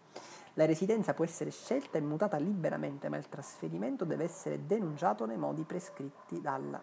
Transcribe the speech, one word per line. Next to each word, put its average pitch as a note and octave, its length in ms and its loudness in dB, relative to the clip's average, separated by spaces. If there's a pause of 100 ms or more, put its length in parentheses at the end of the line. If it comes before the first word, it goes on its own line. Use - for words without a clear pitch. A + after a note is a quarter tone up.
(540)
La D#3 140 8
residenza F#3 480 4
può E3 100 4
essere - 240 -2
scelta - 480 -2
e D#3 60 4
mutata D#3 340 2
liberamente, D3 720 0
ma D3 80 -2
il D3+ 140 -6
trasferimento F3 760 -4
deve D3+ 200 0
essere D3 420 -4
denunciato F#3+ 580 2
nei A3 140 -2
modi D3 240 0
prescritti E3 800 -6
dalla C#3+ 400 -2